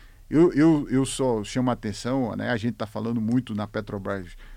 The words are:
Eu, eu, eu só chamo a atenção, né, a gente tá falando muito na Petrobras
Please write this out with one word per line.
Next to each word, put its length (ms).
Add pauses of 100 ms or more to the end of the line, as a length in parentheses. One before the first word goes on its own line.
(300)
Eu, 240
eu, 380
eu 160
só 360
chamo 280
a 20
atenção, 640
né, 160
a 60
gente 180
tá 100
falando 340
muito 360
na 100
Petrobras 680 (220)